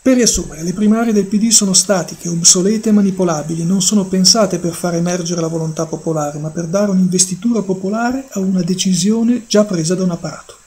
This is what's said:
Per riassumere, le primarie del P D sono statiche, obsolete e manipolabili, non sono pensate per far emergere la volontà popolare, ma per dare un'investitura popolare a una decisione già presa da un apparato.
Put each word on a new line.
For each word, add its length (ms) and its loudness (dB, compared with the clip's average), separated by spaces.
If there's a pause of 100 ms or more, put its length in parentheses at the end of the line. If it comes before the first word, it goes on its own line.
Per 140 4
riassumere, 480 0
le 100 -4
primarie 400 2
del 140 2
P 100 -2
D 140 2
sono 240 0
statiche, 540 -2
obsolete 600 0
e 40 4
manipolabili, 720 2
non 180 2
sono 240 2
pensate 520 2
per 140 -2
far 220 -2
emergere 460 -2
la 80 0
volontà 360 -4
popolare, 540 -4
ma 120 -6
per 160 -6
dare 260 0
un'investitura 720 2
popolare 680 -4
a 80 -8
una 240 0
decisione 840 0
già 180 2
presa 300 -2
da 100 -2
un 80 0
apparato. 440 -10 (100)